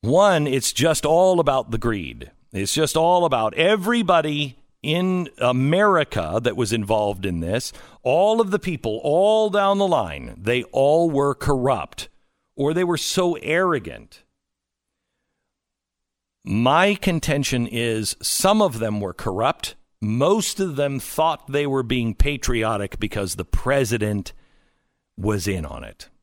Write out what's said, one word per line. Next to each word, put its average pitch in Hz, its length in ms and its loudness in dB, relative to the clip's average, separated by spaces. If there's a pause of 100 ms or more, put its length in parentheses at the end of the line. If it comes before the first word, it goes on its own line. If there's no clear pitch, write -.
One, 160 440 4
it's 135 260 0
just 156 360 2
all 180 320 4
about 131 320 0
the 113 80 -2
greed. 82 500 -6 (240)
It's 98 200 -4
just 156 220 0
all 175 300 4
about 113 300 0
everybody 175 1000 2 (240)
in 180 460 0 (120)
America 131 1000 2
that 123 140 0
was 110 160 -2
involved 104 540 -2
in 87 160 -4
this, 95 320 -4 (280)
all 190 380 2
of 202 120 0
the 202 80 -2
people, 117 440 -6
all 208 460 2
down 196 280 2
the 196 100 2
line, 87 540 -2
they 120 240 0
all 151 440 2
were 143 260 0
corrupt, 127 720 -2 (480)
or 139 180 0
they 180 120 0
were 175 120 0
so 175 440 0
arrogant. 147 840 -4 (2250)
My 139 480 4
contention 143 760 -2
is 113 540 -2
some 214 400 2
of 147 160 0
them 107 240 -2
were 95 120 -6
corrupt. 110 600 -4 (240)
Most 139 600 0
of 180 160 -2
them 139 240 -2
thought 156 520 -2
they 143 140 0
were 135 180 0
being 117 300 -2
patriotic 110 840 0
because 101 360 -4
the 92 80 -8
president 107 880 -2 (840)
was 101 300 -2
in 90 180 -4
on 60 180 -12
it. - 260 -20 (140)